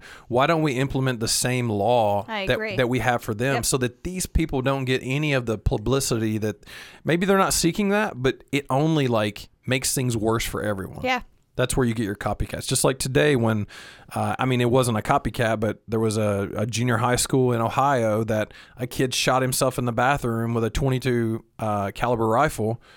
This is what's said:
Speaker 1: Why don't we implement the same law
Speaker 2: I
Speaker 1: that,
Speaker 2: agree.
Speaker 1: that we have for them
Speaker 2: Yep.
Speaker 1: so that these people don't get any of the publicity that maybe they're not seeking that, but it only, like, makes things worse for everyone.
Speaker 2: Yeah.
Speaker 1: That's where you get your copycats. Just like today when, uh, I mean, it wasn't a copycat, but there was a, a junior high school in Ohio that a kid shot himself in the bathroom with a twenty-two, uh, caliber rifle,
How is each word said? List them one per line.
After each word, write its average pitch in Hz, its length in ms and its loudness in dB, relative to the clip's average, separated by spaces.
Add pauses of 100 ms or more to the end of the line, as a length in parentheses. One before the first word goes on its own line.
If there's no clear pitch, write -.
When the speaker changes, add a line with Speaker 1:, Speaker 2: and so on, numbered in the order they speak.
(280)
Speaker 1:
Why 123 180 2
don't 160 160 2
we 151 120 0
implement 131 440 0
the 113 80 -2
same 123 420 0
law 104 600 2
Speaker 2:
I 214 180 -6
Speaker 1:
that, 123 80 0
Speaker 2:
agree. 113 220 -4
Speaker 1:
that 127 120 2
we 123 120 0
have 120 240 0
for 117 100 -6
them 127 220 -2
Speaker 2:
Yep. 120 80 -4
Speaker 1:
so - 140 0
that 123 260 -4
these 180 220 -6
people 156 360 -2
don't 135 220 -2
get 127 180 0
any 143 300 -2
of 127 140 0
the 107 120 -2
publicity 113 800 0
that 104 260 -4 (400)
maybe 170 220 0
they're 196 120 6
not 165 160 2
seeking 170 340 0
that, 202 340 -2
but 127 300 0
it 135 180 -2
only, 147 380 2
like, 107 400 -2 (180)
makes 127 300 -2
things 127 200 0
worse 110 280 0
for - 180 -4
everyone. 101 400 -6
Speaker 2:
Yeah. 254 200 -2 (340)
Speaker 1:
That's 127 200 0
where 135 80 2
you 117 80 2
get 113 120 -2
your 101 100 -2
copycats. 104 520 -6
Just - 180 0
like 139 140 2
today 143 380 2
when, 110 300 0 (480)
uh, 107 240 -2
I 127 80 0
mean, 123 160 2
it 120 80 2
wasn't 123 260 4
a 107 60 0
copycat, 113 580 0
but 104 280 -2
there 113 120 0
was 110 160 0
a, 101 400 0
a 107 80 -2
junior 120 340 0
high 123 180 2
school 127 360 2
in 117 80 0
Ohio 113 640 2
that 107 300 -2 (240)
a 123 80 -6
kid 127 260 -2
shot 127 300 2
himself 127 360 0
in 123 60 -2
the 123 80 0
bathroom 117 640 0
with 117 100 2
a 110 60 0
twenty-two, 120 760 0 (140)
uh, 104 320 -2
caliber 113 380 0
rifle, 117 520 0 (160)